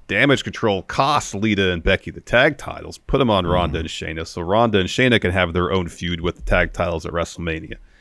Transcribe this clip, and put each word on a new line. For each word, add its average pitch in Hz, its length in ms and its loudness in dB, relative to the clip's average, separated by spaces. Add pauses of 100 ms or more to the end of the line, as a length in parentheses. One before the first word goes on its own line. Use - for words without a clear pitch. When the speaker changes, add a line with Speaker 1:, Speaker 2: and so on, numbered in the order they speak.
Speaker 1:
Damage 123 360 2
Control 98 380 -2
costs 139 540 -2
Lita 98 360 2
and 85 120 -2
Becky 92 280 0
the 82 80 -14
tag 135 380 2
titles, - 400 -14
put - 240 0
'em 123 80 2
on 95 160 4
Ronda 85 320 2
Speaker 2:
Mm-hmm. 80 320 -6
Speaker 1:
and 80 80 -8
Shayna, 80 100 -8
so - 140 -10
Ronda 104 380 4
and 90 100 0
Shayna 123 320 2
can 92 100 0
have 90 220 0
their 90 180 2
own 92 160 0
feud 87 320 -6
with 87 160 -2
the - 60 -20
tag 90 320 0
titles 85 320 -4
at 85 80 -8
WrestleMania. 82 600 -6 (260)